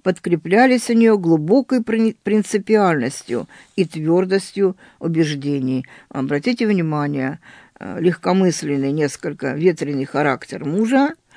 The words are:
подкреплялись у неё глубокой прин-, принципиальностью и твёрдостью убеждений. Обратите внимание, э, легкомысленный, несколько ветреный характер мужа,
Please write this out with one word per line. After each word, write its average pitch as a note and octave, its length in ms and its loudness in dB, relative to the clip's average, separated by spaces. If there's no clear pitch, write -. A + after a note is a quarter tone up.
подкреплялись F#3+ 840 2
у A#3+ 40 0
неё A3+ 240 6
глубокой F#3 640 2
прин-, A3 420 0
принципиальностью F#3+ 1200 0
и F#3 80 2
твёрдостью F#3 880 0
убеждений. C#3+ 840 -2
Обратите D3 580 -2
внимание, D3+ 720 -2
э, - 220 -12
легкомысленный, E3 880 0
несколько C#3+ 640 -4
ветреный D3 520 -2
характер C#3 600 -4
мужа, A#3 480 0